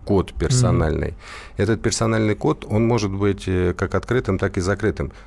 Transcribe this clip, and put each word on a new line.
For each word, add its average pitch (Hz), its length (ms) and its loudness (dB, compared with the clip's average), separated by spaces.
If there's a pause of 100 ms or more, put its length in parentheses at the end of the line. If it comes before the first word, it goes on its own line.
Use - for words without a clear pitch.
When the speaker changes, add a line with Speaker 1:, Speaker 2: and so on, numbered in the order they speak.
Speaker 1:
код 95 300 2
персональный. 80 760 2
Speaker 2:
Мгм. - 80 -10 (400)
Speaker 1:
Этот 104 260 0
персональный 110 520 0
код, 147 340 -2
он 110 180 2
может 107 260 2
быть, 98 360 0
э, 90 280 2
как - 180 -2
открытым, 98 440 0
так 98 200 -2
и - 20 0
закрытым. 90 520 0 (140)